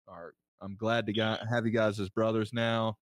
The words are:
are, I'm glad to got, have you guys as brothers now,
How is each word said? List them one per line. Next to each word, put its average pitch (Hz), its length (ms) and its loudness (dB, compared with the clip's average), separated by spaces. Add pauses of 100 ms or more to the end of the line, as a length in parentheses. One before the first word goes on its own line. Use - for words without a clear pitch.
are, 85 260 -16 (260)
I'm 98 160 -10
glad 113 300 0
to 104 80 -2
got, 110 340 0
have 117 180 0
you 110 60 2
guys 110 280 2
as 95 100 -4
brothers 110 420 0
now, 113 500 0